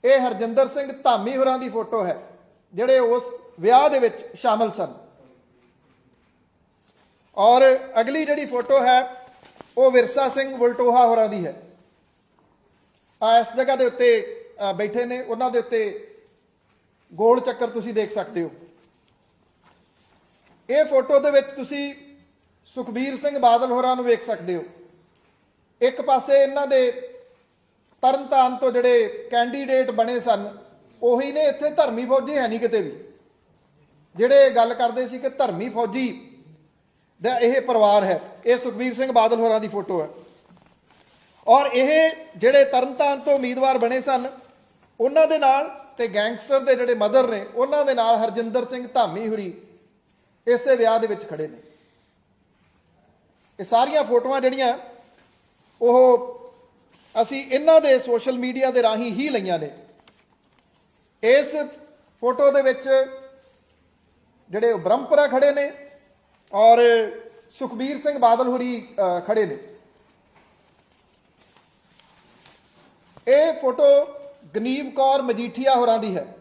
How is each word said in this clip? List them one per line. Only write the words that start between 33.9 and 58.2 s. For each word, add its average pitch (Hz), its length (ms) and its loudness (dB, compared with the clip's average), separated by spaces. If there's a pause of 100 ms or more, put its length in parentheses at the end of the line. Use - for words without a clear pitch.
ਜਿਹੜੇ 262 340 6
ਗੱਲ 233 240 2
ਕਰਦੇ 240 340 -2
ਸੀ 254 100 -12
ਕਿ 262 100 -6
ਧਰਮੀ 233 400 -4
ਫੌਜੀ 226 640 -6 (880)
ਦਾ 247 160 -2
ਇਹ 247 220 2
ਪਰਿਵਾਰ 214 440 2
ਹੈ, 190 160 -2 (260)
ਇਹ 240 120 2
ਸੁਖਬੀਰ 247 360 -6
ਸਿੰਘ 262 180 -4
ਬਾਦਲ 226 280 2
ਹੋਰਾਂ 220 200 0
ਦੀ 214 80 -8
ਫੋਟੋ 190 340 -6
ਹੈ। 151 60 -8 (1400)
ਔਰ 277 180 6
ਇਹ 294 440 2 (260)
ਜਿਹੜੇ 262 280 4
ਤਰਨਤਾਰਨ 269 560 -2
ਤੋਂ 294 140 0
ਉਮੀਦਵਾਰ 262 440 -2
ਬਣੇ 240 220 -2
ਸਨ 254 300 -4 (720)
ਉਹਨਾਂ 294 260 2
ਦੇ 311 120 0
ਨਾਲ 285 480 0 (120)
ਤੇ 233 100 -4
ਗੈਂਗਸਟਰ 220 520 -2
ਦੇ 262 140 0
ਜਿਹੜੇ 240 200 -2
ਮਦਰ 226 340 2
ਨੇ 202 260 -6
ਉਹਨਾਂ 277 300 -2
ਦੇ 269 100 -2
ਨਾਲ 233 220 2
ਹਰਜਿੰਦਰ 226 480 -4
ਸਿੰਘ 247 300 -12
ਧਾਮੀ 220 340 -2
ਹੋਰੀ 208 320 -8 (880)
ਇਸੇ 247 300 0
ਵਿਆਹ 226 220 2
ਦੇ 226 80 -2
ਵਿੱਚ - 240 -8
ਖੜੇ 156 180 -8
ਨੇ। - 100 -18 (2000)
ਇਹ - 40 -10
ਸਾਰੀਆਂ 311 400 0
ਫੋਟੋਆਂ 247 360 0
ਜਿਹੜੀਆਂ 262 380 0 (1040)
ਉਹ 247 520 4 (880)
ਅਸੀਂ 269 240 -6
ਇਹਨਾਂ 262 340 4
ਦੇ 262 180 4
ਸੋਸ਼ਲ 247 400 -2